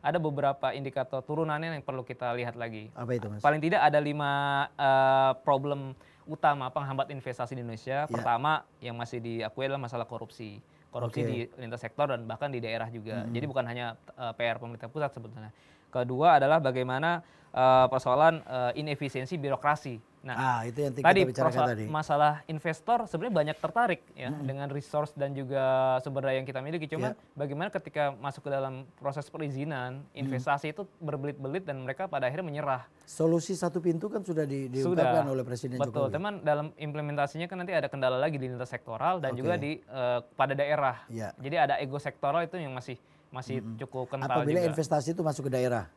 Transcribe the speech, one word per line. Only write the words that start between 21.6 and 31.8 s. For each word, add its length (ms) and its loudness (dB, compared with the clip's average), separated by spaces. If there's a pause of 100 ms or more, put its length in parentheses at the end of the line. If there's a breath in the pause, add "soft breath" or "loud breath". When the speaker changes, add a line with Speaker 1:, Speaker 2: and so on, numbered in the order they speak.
Speaker 2:
tadi. 160 -2
Speaker 1:
masalah 460 4 (180)
investor 560 0
sebenarnya 300 -2 (100)
banyak 160 -2
tertarik 400 0 (160)
ya 160 -4
Speaker 2:
Mm-mm. 80 -6
Speaker 1:
dengan 320 -4
resource 400 -2
dan 160 -2
juga 320 -2 (400)
sumber 240 -2
daya 160 2
yang 80 -8
kita 80 -6
miliki. 320 -6
Cuman 240 -2
Speaker 2:
Iya. 240 -18
Speaker 1:
bagaimana 320 -4
ketika 480 -2
masuk 240 -8
ke 80 -8
dalam 480 -4
proses 320 -6
perizinan, 800 -6
Speaker 2:
Mm. 160 -6
Speaker 1:
investasi 480 0
itu 80 -8 (160)
berbelit-belit 640 -4
dan 160 -6
mereka 320 -6